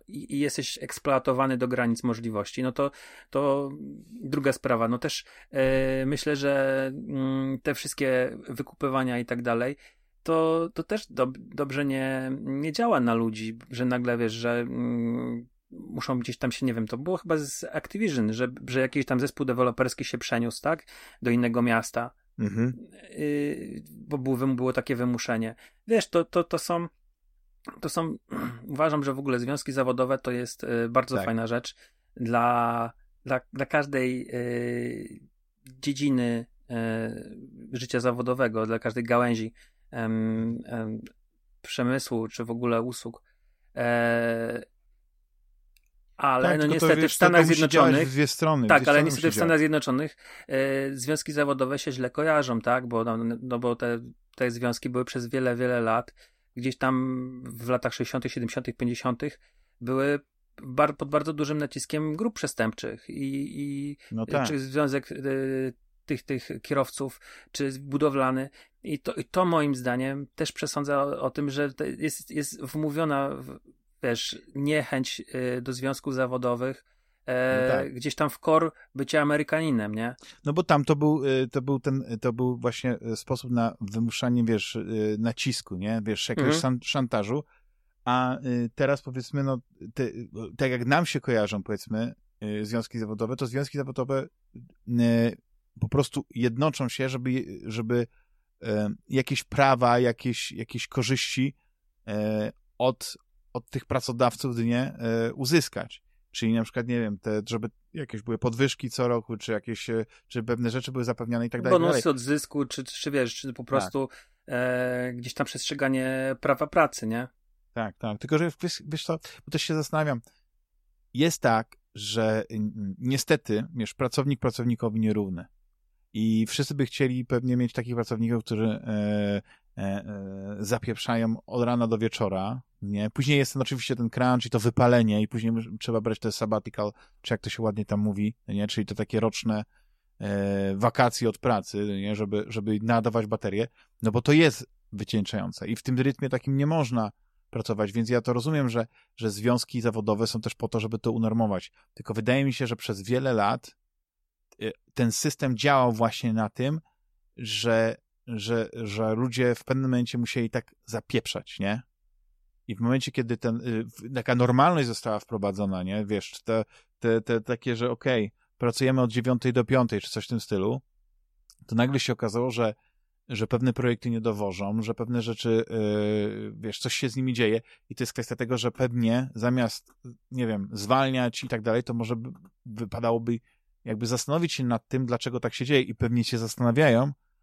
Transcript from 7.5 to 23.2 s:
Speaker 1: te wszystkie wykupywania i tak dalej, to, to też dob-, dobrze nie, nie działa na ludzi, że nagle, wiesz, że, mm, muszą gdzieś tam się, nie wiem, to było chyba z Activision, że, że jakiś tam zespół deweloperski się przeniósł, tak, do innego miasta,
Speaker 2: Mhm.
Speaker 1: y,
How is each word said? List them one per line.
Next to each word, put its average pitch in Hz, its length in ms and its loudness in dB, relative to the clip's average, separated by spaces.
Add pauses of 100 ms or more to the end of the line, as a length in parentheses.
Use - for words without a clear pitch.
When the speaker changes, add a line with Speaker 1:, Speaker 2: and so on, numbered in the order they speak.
Speaker 1:
te 147 140 0
wszystkie 127 640 0 (100)
wykupywania 131 680 -2
i 123 60 -2
tak 120 180 -4
dalej, 120 340 0 (460)
to, 165 520 2
to 165 80 -2
też 214 280 -4
dob-, 131 280 -2
dobrze 143 460 -4
nie, 131 560 -2
nie 143 320 -4
działa 226 280 2
na 120 140 4
ludzi, 113 440 -2 (120)
że 123 140 -2
nagle, 123 340 2
wiesz, 113 140 0
że, 117 180 -2 (100)
mm, 120 840 -2 (240)
muszą - 480 -6
gdzieś 120 200 -6
tam 123 140 -2
się, - 140 -4
nie 123 80 0
wiem, 113 120 -2
to 117 120 -6
było 170 180 -4
chyba 165 200 0
z 147 280 -6
Activision, 151 680 -2
że, 123 160 -2 (200)
że 127 120 0
jakiś 131 260 0
tam 127 140 0
zespół 139 260 -2
deweloperski 123 580 0
się - 140 -6
przeniósł, 117 440 -2
tak, 160 240 -2 (360)
do 123 80 2
innego 120 320 4
miasta, 120 480 0 (280)
Speaker 2:
Mhm. 113 340 0 (380)
Speaker 1:
y, 147 800 -4